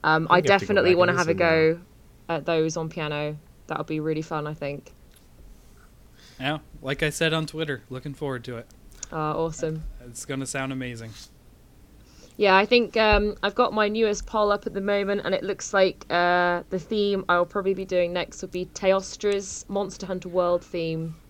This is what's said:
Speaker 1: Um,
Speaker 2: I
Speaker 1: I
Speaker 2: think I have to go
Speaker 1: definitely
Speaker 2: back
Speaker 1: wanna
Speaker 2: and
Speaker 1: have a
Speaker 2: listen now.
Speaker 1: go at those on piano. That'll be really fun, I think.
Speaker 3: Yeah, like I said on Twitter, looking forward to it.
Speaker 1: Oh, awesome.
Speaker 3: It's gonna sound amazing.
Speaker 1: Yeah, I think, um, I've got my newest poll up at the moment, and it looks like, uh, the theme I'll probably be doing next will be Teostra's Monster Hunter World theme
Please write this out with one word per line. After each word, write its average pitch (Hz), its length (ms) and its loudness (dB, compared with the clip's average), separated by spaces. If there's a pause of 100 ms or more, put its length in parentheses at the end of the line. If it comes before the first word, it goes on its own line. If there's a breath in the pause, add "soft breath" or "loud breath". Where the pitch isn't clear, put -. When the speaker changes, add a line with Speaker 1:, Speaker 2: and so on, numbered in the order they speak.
Speaker 1:
Um, 160 260 4
Speaker 2:
I 170 60 8
Speaker 1:
I 185 60 6
Speaker 2:
think 190 80 0
I 196 40 8
have 196 80 4
to 202 40 -4
go - 20 -10
Speaker 1:
definitely 196 240 4
Speaker 2:
back 175 80 6
Speaker 1:
wanna 180 140 6
Speaker 2:
and 175 60 0
Speaker 1:
have 165 80 2
a 165 40 0
Speaker 2:
listen 190 80 0
now. 160 360 4
Speaker 1:
go 175 40 -16 (560)
at 143 100 -6
those 160 320 0
on 160 120 -6
piano. 151 480 -6 (300)
That'll 156 180 -4
be 156 140 -4
really 156 220 -2
fun, 156 260 -6
I 151 60 -6
think. 143 400 -10 (1500 soft breath)
Speaker 3:
Yeah, 147 200 -4 (220)
like 135 200 -4
I 156 80 0
said 160 240 0
on 160 140 -2
Twitter, 147 420 -6
looking 127 240 -10
forward 131 320 -6
to 123 120 -8
it. 117 100 -14 (440)
Speaker 1:
Oh, 156 340 0
awesome. 160 380 -4 (220)
Speaker 3:
It's 120 200 -14
gonna 135 200 -4
sound 135 280 -4
amazing. 120 380 -8 (1300 soft breath)
Speaker 1:
Yeah, 190 200 6
I 202 80 6
think, 233 320 2
um, 208 460 4
I've 202 120 -2
got 247 160 2
my 214 160 2
newest 214 380 0
poll 208 260 2
up 202 160 -2
at - 60 -6
the 196 80 -4
moment, 196 420 0
and 175 100 0
it - 80 -2
looks 190 320 -6
like, 190 360 2
uh, 175 600 2
the 185 100 -4
theme 202 500 0
I'll 175 160 4
probably 196 280 -2
be 190 120 -4
doing 180 260 0
next - 300 -6
will 185 80 -10
be 180 240 -6
Teostra's 190 960 0
Monster 196 360 -6
Hunter 185 220 -8
World 175 340 2
theme 165 540 -6 (140)